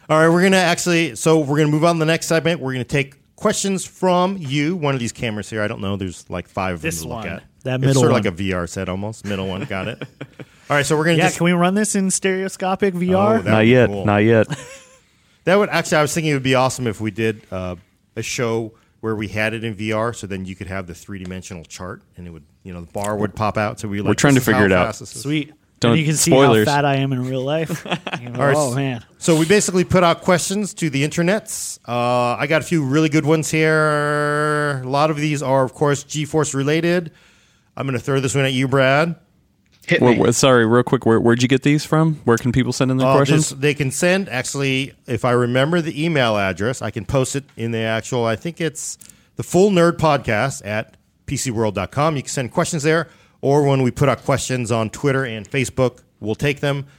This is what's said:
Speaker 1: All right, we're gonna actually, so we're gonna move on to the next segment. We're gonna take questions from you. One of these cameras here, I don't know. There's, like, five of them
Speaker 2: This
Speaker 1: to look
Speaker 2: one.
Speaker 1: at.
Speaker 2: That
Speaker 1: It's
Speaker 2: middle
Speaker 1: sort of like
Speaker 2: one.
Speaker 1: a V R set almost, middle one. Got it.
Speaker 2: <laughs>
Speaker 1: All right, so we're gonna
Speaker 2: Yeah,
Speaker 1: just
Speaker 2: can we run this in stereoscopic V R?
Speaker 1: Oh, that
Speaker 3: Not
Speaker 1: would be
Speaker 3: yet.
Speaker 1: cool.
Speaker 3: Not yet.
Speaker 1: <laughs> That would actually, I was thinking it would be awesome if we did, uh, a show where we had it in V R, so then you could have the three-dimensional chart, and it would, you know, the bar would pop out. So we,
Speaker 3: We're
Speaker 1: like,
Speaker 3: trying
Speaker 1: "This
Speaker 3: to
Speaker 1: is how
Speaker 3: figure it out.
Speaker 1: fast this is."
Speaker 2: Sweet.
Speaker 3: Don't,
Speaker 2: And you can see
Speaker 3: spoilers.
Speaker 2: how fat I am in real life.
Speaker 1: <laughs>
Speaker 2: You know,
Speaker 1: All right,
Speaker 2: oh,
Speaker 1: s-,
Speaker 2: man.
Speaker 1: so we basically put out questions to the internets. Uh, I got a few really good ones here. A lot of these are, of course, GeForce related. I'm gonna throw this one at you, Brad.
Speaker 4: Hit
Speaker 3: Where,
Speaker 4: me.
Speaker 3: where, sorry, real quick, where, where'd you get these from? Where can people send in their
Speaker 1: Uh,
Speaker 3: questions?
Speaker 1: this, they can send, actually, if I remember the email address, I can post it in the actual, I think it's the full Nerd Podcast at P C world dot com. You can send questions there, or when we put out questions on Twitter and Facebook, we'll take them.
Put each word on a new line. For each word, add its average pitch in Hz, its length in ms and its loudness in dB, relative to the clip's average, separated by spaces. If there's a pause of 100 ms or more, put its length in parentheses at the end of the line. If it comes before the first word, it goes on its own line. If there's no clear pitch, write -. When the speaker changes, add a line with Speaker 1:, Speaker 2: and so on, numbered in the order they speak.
Speaker 1:
All 156 100 4
right, 160 100 6
we're 175 140 4
gonna 190 160 6
actually, 165 580 2
so 160 220 4
we're 143 180 0
gonna 151 140 4
move 151 140 2
on 170 100 4
to 165 60 -2
the 156 40 0
next 160 220 0
segment. 165 340 0
We're 131 120 -6
gonna 127 120 -4
take 139 300 -2 (220)
questions 196 500 -2
from 185 520 0
you. 151 380 -2
One 147 180 0
of 127 60 -4
these 117 120 -4
cameras 107 360 -6
here, 110 140 -4
I 104 60 -2
don't 110 120 -8
know. 98 160 -4
There's, 92 320 -10
like, 90 200 -8
five 95 260 -4
of 80 80 -10
them 80 60 -6
Speaker 2:
This 80 140 -6
Speaker 1:
to 80 60 -10
look 113 100 -8
Speaker 2:
one. 104 100 -10
Speaker 1:
at. 82 140 -12 (200)
Speaker 2:
That 131 140 -4
Speaker 1:
It's 131 100 -4
Speaker 2:
middle 135 160 4
Speaker 1:
sort 117 80 4
of - 20 2
like 113 120 2
Speaker 2:
one. 95 100 -2
Speaker 1:
a - 20 -14
V 95 160 -4
R 87 140 -4
set 95 240 -8
almost, 101 340 -8
middle 98 240 -6
one. 95 160 -6
Got 95 240 -8
it. - 140 -10
Speaker 2:
<laughs> - 180 -16 (500)
Speaker 1:
All 143 60 2
right, 143 80 2
so 156 140 0
we're 156 60 0
gonna 165 120 2
Speaker 2:
Yeah, 165 80 2
Speaker 1:
just 180 140 0
Speaker 2:
can 165 80 0
we 175 60 2
run 175 220 2
this 214 200 0
in 190 160 0
stereoscopic 190 840 -2
V 180 200 0
R? 208 220 4
Speaker 1:
Oh, - 20 0
that 208 120 -4
Speaker 3:
Not 110 80 4
Speaker 1:
would 110 40 4
be 113 80 6
Speaker 3:
yet. 123 180 6
Speaker 1:
cool. 101 180 -4
Speaker 3:
Not 104 180 4
yet. 110 240 6
Speaker 1:
<laughs> - 100 -8 (840)
That 180 140 4
would 208 100 0
actually, 160 300 0
I - 20 4
was 147 140 0
thinking 156 160 -2
it 143 60 0
would 131 60 -4
be 131 120 2
awesome 127 320 0
if 107 160 -4
we 107 80 -4
did, 110 320 -4 (100)
uh, 92 240 -8 (400)
a 110 60 -6
show 113 500 -4 (280)
where 110 140 -6
we 104 140 -6
had 107 240 -4
it 113 100 -8
in 113 120 -8
V 107 180 -6
R, 110 220 -4
so - 120 -12
then 95 200 -8
you 92 100 -10
could 87 120 -14
have 95 180 -10
the 87 80 -14
three-dimensional 92 720 -14
chart, 95 340 -14 (160)
and 87 100 -16
it 87 40 -16
would, 78 140 -20 (180)
you 95 100 -16
know, 87 80 -12
the 85 100 -16
bar 104 240 -6
would 104 200 -4
pop 107 240 -2
out. 107 200 -2
So - 100 -10
we, 101 120 -6
Speaker 3:
We're 101 80 -2
Speaker 1:
like, 104 80 4
Speaker 3:
trying 143 200 6
Speaker 1:
"This 113 100 2
Speaker 3:
to 113 60 6
Speaker 1:
is - 40 4
how 104 60 6
Speaker 3:
figure 95 120 6
it 90 60 6
out. 87 60 2
Speaker 1:
fast - 140 -8
this - 160 -16
is." 113 40 -12
Speaker 2:
Sweet. 143 320 -4 (280)
Speaker 3:
Don't, 120 120 4
Speaker 2:
And 160 80 4
you 147 60 -2
can 151 100 0
see 165 140 0
Speaker 3:
spoilers. 127 360 6
Speaker 2:
how 143 100 2
fat 143 100 2
I 139 100 0
am 135 160 -2
in 127 160 -4
real 131 140 -4
life. 156 420 -4
Speaker 1:
<laughs> - 380 -8
Speaker 2:
You 123 80 -14
know, 120 100 -6
Speaker 1:
All 143 60 2
right, 139 100 2
Speaker 2:
oh, 143 140 0
Speaker 1:
s-, 120 40 -4
Speaker 2:
man. 131 300 -4 (140)
Speaker 1:
so 165 180 2
we 160 80 2
basically 180 400 2
put 180 180 2
out 165 200 2
questions 196 500 0
to 165 160 -4
the 139 180 0
internets. - 800 -4
Uh, 120 540 0
I 147 60 -2
got 151 160 0
a - 20 -12
few 160 180 0
really 147 280 0
good 147 160 0
ones 156 240 0
here. 147 1300 0
A 127 60 -8
lot 143 220 2
of 147 80 -4
these 147 240 -2
are, 135 200 2
of 127 120 -4
course, 143 300 0
GeForce 151 500 -4
related. 160 580 0 (640)
I'm 127 100 -6
gonna 131 120 -2
throw 135 200 -2
this 131 160 -2
one 139 120 2
at 135 80 -2
you, 131 120 0
Brad. 139 500 2 (720)
Speaker 4:
Hit 165 140 2
Speaker 3:
Where, 120 140 6
Speaker 4:
me. 110 40 2
Speaker 3:
where, 120 140 4
sorry, 123 320 4
real 120 180 4
quick, 127 220 0
where, 113 160 4
where'd 117 220 4
you 127 60 4
get 131 140 2
these 147 220 2
from? 160 300 0 (100)
Where 117 140 4
can 120 140 -2
people 123 200 0
send 131 180 0
in 131 60 0
their 131 100 2
Speaker 1:
Uh, 135 100 4
Speaker 3:
questions? 147 340 4
Speaker 1:
this, 139 80 -12
they 143 160 0
can 139 160 -2
send, 180 400 0
actually, 131 640 -4 (120)
if 123 200 -2
I 123 60 2
remember 131 500 2
the 147 200 -6
email 131 360 2
address, 98 420 -2
I 113 100 -6
can 101 140 -8
post 135 320 -2
it 139 80 -8 (100)
in 117 180 -6
the 113 80 -2
actual, 113 440 -2
I 113 100 0
think 165 280 -8
it's - 340 -8 (400)
the 120 60 -4
full 190 280 4
Nerd 170 280 4
Podcast 135 680 0
at 107 300 -6 (300)
P 139 100 -6
C 131 140 -6
world 107 240 -2
dot 95 160 -4
com. 151 260 -2
You 127 60 -4
can - 80 -14
send 123 220 -6
questions 165 300 -2
there, 160 260 0 (340)
or 143 220 4
when 135 180 4
we 123 80 2
put 143 180 2
out 120 160 0
questions 123 480 -2
on 113 160 0
Twitter 135 380 -2
and 110 200 -10
Facebook, 127 520 -2 (200)
we'll 147 160 -4
take 147 260 -2
them. 143 260 -2 (120)